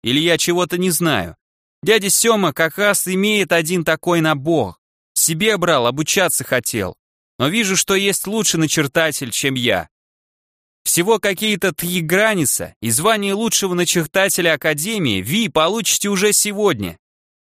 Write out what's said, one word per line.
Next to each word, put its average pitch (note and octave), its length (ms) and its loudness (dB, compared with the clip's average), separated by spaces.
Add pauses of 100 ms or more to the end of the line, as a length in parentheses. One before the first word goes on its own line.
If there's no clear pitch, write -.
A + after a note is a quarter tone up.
или C3 180 2
я E3 160 2
чего-то F3 400 0
не F#3 140 0
знаю? B2+ 460 -2 (460)
Дядя G3+ 280 2
Сёма G#3 420 2
как D#3+ 240 -2
раз G3+ 320 0
имеет G3 440 0
один E3+ 320 0
такой E3 360 0
набор. D3+ 540 0 (400)
Себе G3+ 420 0
брал, D#3+ 300 2
обучаться D3+ 580 0
хотел. A2 520 -2 (420)
Но A#2+ 100 0
вижу, G#3 260 0
что G3 200 0
есть G3 320 0
лучше G3+ 320 0
начертатель, D3+ 720 0
чем C3+ 240 -2
я. A2 340 0 (960)
Всего G3 340 2
какие-то G3 540 -2
три F3+ 280 -4
граниса, E3+ 800 0
и A2+ 100 -4
звание G3 440 0
лучшего G3+ 400 -2
начертателя F3 800 0
Академии D#3 680 -2
Ви E3+ 280 -2
получите F#3 600 0
уже G3+ 240 2
сегодня. F#3+ 640 0 (500)